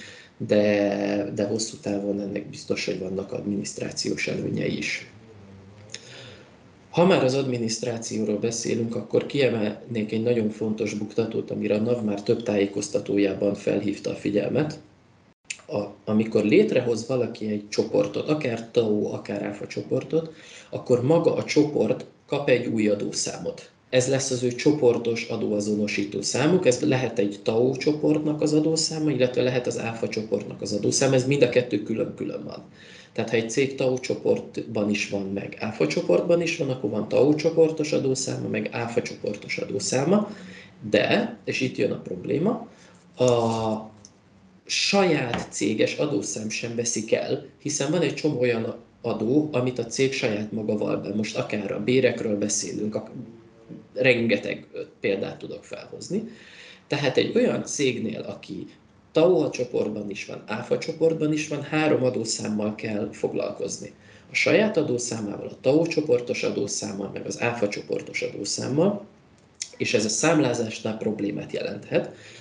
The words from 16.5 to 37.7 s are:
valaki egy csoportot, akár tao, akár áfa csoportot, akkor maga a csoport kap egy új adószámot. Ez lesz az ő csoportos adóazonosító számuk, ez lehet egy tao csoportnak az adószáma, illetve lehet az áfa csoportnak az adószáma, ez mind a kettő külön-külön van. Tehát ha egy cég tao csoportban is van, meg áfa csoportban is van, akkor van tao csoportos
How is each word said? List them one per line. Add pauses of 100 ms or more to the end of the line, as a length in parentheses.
valaki
egy
csoportot,
akár
tao,
akár
áfa
csoportot, (360)
akkor
maga
a
csoport (220)
kap
egy
új
adószámot. (200)
Ez
lesz
az
ő
csoportos
adóazonosító
számuk,
ez
lehet
egy
tao
csoportnak
az
adószáma,
illetve
lehet
az
áfa
csoportnak
az
adószáma,
ez
mind
a
kettő
külön-külön
van. (500)
Tehát
ha
egy
cég
tao
csoportban
is
van,
meg
áfa
csoportban
is
van,
akkor
van
tao
csoportos